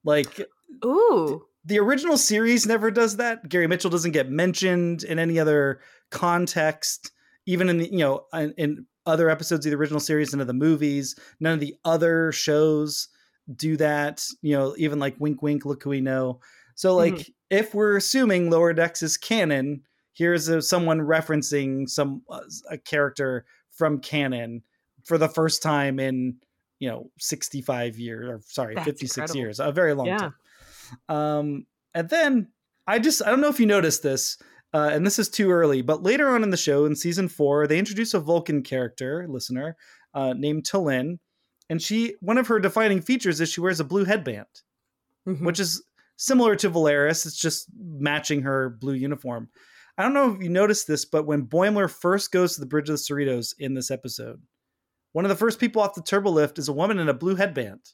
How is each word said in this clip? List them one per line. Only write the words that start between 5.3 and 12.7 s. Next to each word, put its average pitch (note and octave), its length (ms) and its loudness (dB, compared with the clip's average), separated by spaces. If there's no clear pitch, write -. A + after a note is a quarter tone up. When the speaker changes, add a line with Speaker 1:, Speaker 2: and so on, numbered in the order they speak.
Speaker 1:
other D3 420 2
context, E3+ 1000 -2
even F3+ 220 0
in E3+ 100 2
the, E3 120 -4
you F3+ 80 -2
know, C#3+ 340 0
in, D3+ 240 -4
in D3+ 300 -4
other E3 260 4
episodes D#3 360 -2
of D3+ 60 0
the D3 60 0
original D3+ 220 0
series D3+ 320 0
and C#3+ 80 -2
of C3 80 -2
the B2 60 -4
movies. C#3+ 600 0
None D#3+ 140 2
of D3+ 60 -2
the D3 140 -6
other E3 480 2
shows D3+ 760 0